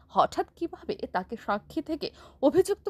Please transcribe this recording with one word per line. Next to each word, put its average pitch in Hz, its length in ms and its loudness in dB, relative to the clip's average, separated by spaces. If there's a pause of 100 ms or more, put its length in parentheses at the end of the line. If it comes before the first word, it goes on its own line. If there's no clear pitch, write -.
(140)
হঠাৎ - 320 2 (120)
কিভাবে 330 360 -8 (200)
তাকে 185 200 -6 (100)
সাক্ষী 208 380 -4
থেকে - 260 -8 (340)
অভিযুক্ত 339 480 2